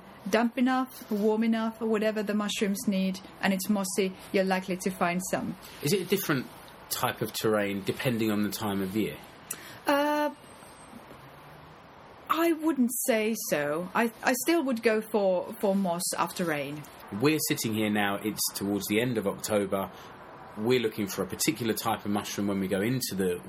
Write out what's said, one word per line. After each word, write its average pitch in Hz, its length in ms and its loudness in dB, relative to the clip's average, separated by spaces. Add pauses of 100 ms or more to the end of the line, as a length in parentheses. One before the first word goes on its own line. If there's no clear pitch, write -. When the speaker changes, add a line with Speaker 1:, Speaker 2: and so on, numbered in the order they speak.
(300)
Speaker 1:
damp 226 280 4
enough, 254 540 0
warm 214 320 4
enough, 226 380 0
or 226 60 0
whatever 214 360 2
the 202 100 -2
mushrooms 202 540 0
need, 190 320 2 (220)
and - 120 4
it's 190 140 -2
mossy, 190 460 0 (180)
you're 196 140 4
likely 185 320 0
to 190 140 -2
find 180 280 0 (120)
some. - 240 -2 (280)
Speaker 2:
Is 143 80 2
it 196 100 2
a 170 40 -4
different 160 400 0 (440)
type - 320 -2
of 110 120 -4
terrain 101 520 2
depending 113 460 0
on 104 120 2
the 101 60 0
time 98 320 -2
of 95 140 -2
year? 104 200 0 (680)
Speaker 1:
Uh, 294 440 2 (2000)
I 330 240 4
wouldn't 294 380 2 (140)
say 220 300 2 (140)
so. 151 460 0
I, 233 160 2 (120)
I 254 100 4 (100)
still 330 200 2
would 254 200 -2
go 220 180 4
for, 196 600 2
for 196 140 4
moss 185 280 0 (140)
after 175 280 -2
rain. 147 380 -2 (380)
Speaker 2:
We're 151 260 6
sitting 123 260 0
here 107 160 2
now, 101 320 4
it's 107 200 -2 (120)
towards 101 340 0
the 104 120 4
end 123 180 2
of 98 100 0
October. 98 640 0 (680)
We're 120 240 4
looking 110 260 -2
for - 140 -4
a 92 40 0
particular 113 480 0
type 104 300 -2
of 104 80 -2
mushroom 101 360 -2
when 98 120 0
we 95 80 0
go 95 140 0
into 123 340 0
the 92 340 0